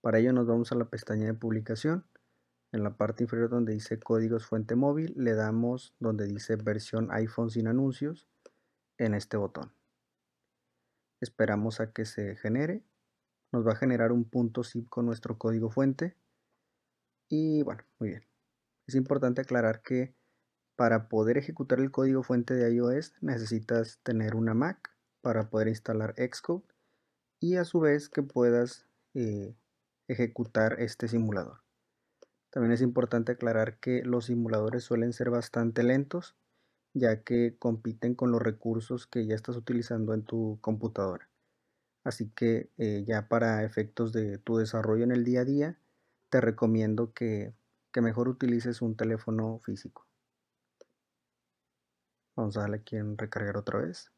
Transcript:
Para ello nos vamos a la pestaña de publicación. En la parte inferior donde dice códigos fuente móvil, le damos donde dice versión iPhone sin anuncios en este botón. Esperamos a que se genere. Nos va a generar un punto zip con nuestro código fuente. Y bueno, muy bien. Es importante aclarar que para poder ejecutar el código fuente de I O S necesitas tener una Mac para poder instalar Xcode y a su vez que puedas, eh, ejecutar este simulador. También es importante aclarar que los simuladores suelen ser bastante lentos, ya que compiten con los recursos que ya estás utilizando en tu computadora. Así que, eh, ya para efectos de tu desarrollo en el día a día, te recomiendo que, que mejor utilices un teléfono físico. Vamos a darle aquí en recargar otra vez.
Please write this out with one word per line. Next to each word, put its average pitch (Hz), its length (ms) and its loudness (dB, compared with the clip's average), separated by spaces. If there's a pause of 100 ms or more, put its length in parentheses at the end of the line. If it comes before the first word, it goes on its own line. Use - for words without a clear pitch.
Para 113 180 4
ello 123 140 4
nos 123 160 4
vamos 117 240 2
a - 20 -2
la 120 120 0
pestaña 107 400 -4
de 113 80 0
publicación. 113 680 -2 (720)
En 110 80 -2
la 104 140 -2
parte 110 260 0
inferior 117 280 0
donde 117 240 0
dice 110 260 -6
códigos 113 460 0
fuente 113 300 -2
móvil, 147 380 2
le 120 200 0
damos 113 680 -2
donde 107 260 -2
dice 107 300 -4
versión 107 560 -4
iPhone 113 380 -2
sin 113 180 -2
anuncios 135 580 -2 (680)
en 110 160 0
este 104 240 -4
botón. 98 380 -6 (1500)
Esperamos 107 600 0
a 113 120 -4
que 110 140 -4
se 104 280 -6
genere. 147 480 -2 (720)
Nos 117 140 2
va 110 60 4
a 107 40 2
generar 120 340 2
un 120 140 2
punto 117 400 -2
zip 117 240 -8
con 120 160 -4
nuestro 113 320 -4
código 113 340 0
fuente. 139 460 0 (1120)
Y 151 340 2
bueno, - 200 -4 (160)
muy 110 100 -2
bien. 101 160 -8 (600)
Es 127 80 -10
importante 131 480 2
aclarar 117 400 2
que 127 320 -2 (600)
para 113 360 4
poder 110 260 4
ejecutar 131 420 0
el 135 120 2
código 135 320 2
fuente 123 320 0
de 120 180 4
I 120 80 4
O 120 100 2
S 147 300 -2
necesitas 113 840 -2
tener 110 320 0
una 113 200 0
Mac 151 420 -2 (240)
para 110 300 0
poder 110 180 2
instalar 110 480 -2
Xcode 170 480 -4 (760)
y 175 180 2
a 175 100 2
su 170 140 2
vez 147 280 4
que - 140 -2
puedas, 123 640 2 (260)
eh, 107 420 -4 (540)
ejecutar 113 720 0
este 117 260 -4
simulador. 110 540 -2 (920)
También 117 220 2
es 120 100 2
importante 120 500 0
aclarar 113 460 0
que 123 260 -2
los 120 220 -2
simuladores 117 580 0
suelen 117 300 0
ser 120 160 -2
bastante 117 520 0
lentos, 139 540 0 (560)
ya 113 300 2
que 120 360 2
compiten 117 560 -2
con 123 160 0
los 117 120 2
recursos 113 640 -4
que 117 180 -2
ya 110 100 0
estás 113 220 -6
utilizando 113 560 -2
en 110 100 0
tu 110 380 -4
computadora. 107 720 -4 (760)
Así 113 240 -4
que, 113 480 0
eh, 104 300 -2
ya 107 220 -2
para 113 360 2
efectos 110 480 -2
de 107 240 -2
tu 113 220 0
desarrollo 110 460 2
en 123 80 2
el 120 120 2
día 123 180 2
a - 40 2
día, 143 320 0 (500)
te 127 140 4
recomiendo 113 720 2
que, 110 400 -4 (360)
que 123 120 2
mejor 117 260 2
utilices 120 540 0
un 113 140 -2
teléfono 110 640 -2
físico. - 460 -10 (2250)
Vamos 107 220 -2
a 104 40 -2
darle 104 160 -2
aquí 110 180 -10
en 104 200 -4
recargar 104 400 -4
otra 104 220 -4
vez. 160 400 -6